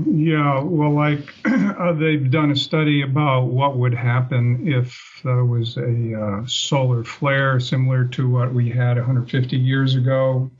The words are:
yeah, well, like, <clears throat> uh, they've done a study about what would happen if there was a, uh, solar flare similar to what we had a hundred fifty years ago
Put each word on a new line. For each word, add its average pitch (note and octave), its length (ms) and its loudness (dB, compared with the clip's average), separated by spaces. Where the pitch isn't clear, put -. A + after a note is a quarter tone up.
yeah, D3+ 500 2
well, D3+ 320 0
like, D3 440 0
<clears throat> - 80 -10
uh, G3+ 480 0
they've D3+ 360 0
done D3 220 2
a C#3+ 40 0
study D3 460 0
about C3+ 440 2
what C3+ 320 0
would B2 160 2
happen B2 760 0
if B2 560 -4
there B2+ 200 0
was A#2+ 340 -2
a, A#2 360 -2
uh, G#2+ 320 -4
solar B2 580 -2
flare C3+ 560 0
similar C3 460 0
to B2+ 240 -2
what B2 240 0
we A#2+ 160 0
had B2 300 0
a A#2+ 40 -4
hundred B2 280 0
fifty C3 260 0
years C3 380 2
ago C3 640 0